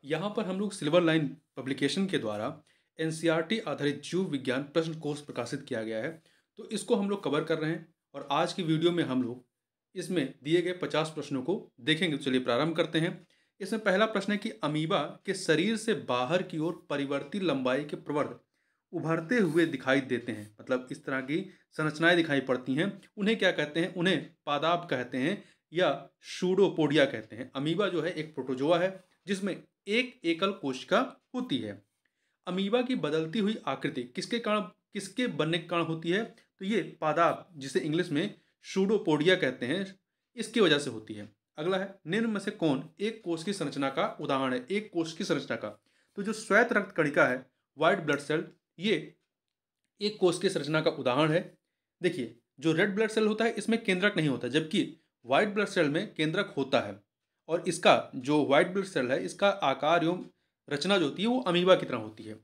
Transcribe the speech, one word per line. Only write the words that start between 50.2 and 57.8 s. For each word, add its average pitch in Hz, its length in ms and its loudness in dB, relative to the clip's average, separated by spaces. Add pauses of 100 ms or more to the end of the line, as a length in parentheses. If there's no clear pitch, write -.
कोश 175 180 4
की 190 100 0
संरचना 156 320 0
का 160 100 2
उदाहरण 139 400 2
है। 175 280 -2 (440)
देखिए, 147 360 -4 (220)
जो 160 120 2
रेड 190 220 2
ब्लड 214 160 0
सेल 220 160 2
होता 214 180 2
है 233 80 2
इसमें 220 320 -2
केंद्रक 190 320 2
नहीं 156 120 2
होता, 123 200 -2
जबकि 160 480 0 (300)
व्हाइट 156 220 4
ब्लड 202 180 -2
सेल 170 240 2
में 180 240 -2
केंद्रक 165 420 -2
होता 135 240 2
है 104 200 -8 (480)
और 175 200 -2
इसका 160 480 4